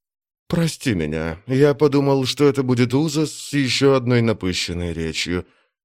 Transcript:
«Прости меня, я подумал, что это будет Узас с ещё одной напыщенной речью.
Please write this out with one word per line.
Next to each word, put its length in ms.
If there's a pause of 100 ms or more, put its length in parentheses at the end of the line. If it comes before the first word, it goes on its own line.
(500)
«Прости 460
меня, 520
я 260
подумал, 520
что 180
это 200
будет 300
Узас 380
с 220
ещё 400
одной 280
напыщенной 720
речью. 540 (400)